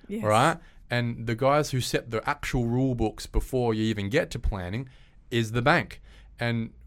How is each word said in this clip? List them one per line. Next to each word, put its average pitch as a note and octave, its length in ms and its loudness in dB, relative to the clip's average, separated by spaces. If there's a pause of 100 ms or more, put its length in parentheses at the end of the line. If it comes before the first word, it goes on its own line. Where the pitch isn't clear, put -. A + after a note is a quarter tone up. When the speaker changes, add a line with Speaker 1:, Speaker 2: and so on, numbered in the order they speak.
Speaker 1:
Yes. G#3+ 160 -6
Speaker 2:
right? B2+ 360 4 (320)
And A#2+ 360 -2
the A#2 80 -2
guys C#3 360 2
who B2+ 100 0
set - 300 -2
the A2 180 -2
actual C3 380 -2
rule B2+ 280 2
books A2+ 320 -2
before A#2+ 480 0
you A2 100 0
even G#2 240 0
get D#3 240 0
to - 60 -6
planning G#2+ 500 -4 (420)
is A2+ 220 0
the A#2+ 100 0
bank. C#3 380 2 (380)
And A#2 320 -4 (160)